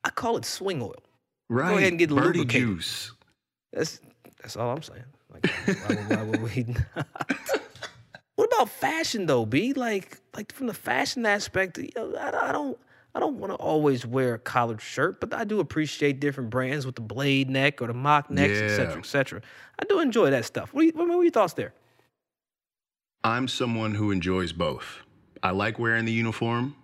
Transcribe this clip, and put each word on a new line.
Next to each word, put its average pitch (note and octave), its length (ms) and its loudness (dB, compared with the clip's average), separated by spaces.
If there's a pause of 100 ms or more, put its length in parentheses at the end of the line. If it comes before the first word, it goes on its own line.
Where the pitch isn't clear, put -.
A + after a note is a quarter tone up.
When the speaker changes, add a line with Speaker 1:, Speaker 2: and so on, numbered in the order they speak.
Speaker 1:
I - 60 2
call - 260 -2
it A#2+ 100 -4
swing F#3 360 -4
oil. G#2+ 140 -8 (520)
Speaker 2:
Right. C3+ 220 0
Speaker 1:
Go G3 80 4
ahead F#3+ 120 6
and E3+ 100 0
get E3 100 6
Speaker 2:
Birdie D3+ 300 4
Speaker 1:
lubricated. - 100 0 (180)
Speaker 2:
juice. - 440 -6 (600)
Speaker 1:
That's, - 300 -6 (400)
that's - 160 -12
all A#2+ 140 -2
I'm D3+ 100 -6
saying. A#2+ 220 -18 (300)
Like, - 140 0
why - 480 0
would, G2+ 140 -6
why - 140 0
would G#2+ 200 -2 (120)
we B2+ 80 0
<laughs> A#2 320 -2
not? D3+ 120 -4 (1300)
What A4+ 180 2
about E4+ 160 4
fashion C4+ 580 -2
though, B2 180 4
B? D3 260 2
Like, A3+ 480 -4 (160)
like G#3+ 160 -10
from C4+ 160 -6
the G#3 60 -4
fashion B3 520 -2
aspect, G3+ 520 0
you - 180 -8
know, - 240 -6
I, - 300 -2
I - 20 -2
don't, C#4+ 260 -4 (380)
I - 60 -2
don't C#4+ 160 0
wanna F#3+ 180 -6
always D3 500 2
wear B2 280 0
a A2+ 60 -6
collared A#2 420 0
shirt, E3+ 400 -2
but G#3 120 -4
I A3+ 120 -4
do G#3 160 0
appreciate D3 580 0
different C#3 300 -2
brands C3 360 -2
with B2+ 100 -6
the A#2+ 60 -10
blade C3+ 480 2
neck C3+ 320 2
or A#2+ 60 -2
the A#2+ 60 -4
mock C#3+ 360 2
necks, G2+ 300 4
et G#2+ 160 2
cetera, A#2 200 2
Speaker 2:
Yeah. - 40 -10
Speaker 1:
et F#2 60 -12
cetera. C3+ 360 -2 (380)
I - 80 -4
do G4+ 140 2
enjoy A3 300 4
that B2 120 2
stuff. - 300 -8
What C#4+ 80 2
do D#4+ 60 8
you, E4 80 6
what E4+ 140 0
are F4 140 4
your E4+ 80 6
thoughts G3 220 2
there? - 200 -6 (1500)
Speaker 2:
I'm A#2+ 240 0
someone A2+ 460 -2
who G#2 180 0
enjoys F#2 400 0
both. D#2+ 480 -4 (440)
I - 80 2
like G#2 280 0
wearing A2+ 260 2
the A2+ 60 0
uniform. A#2 720 0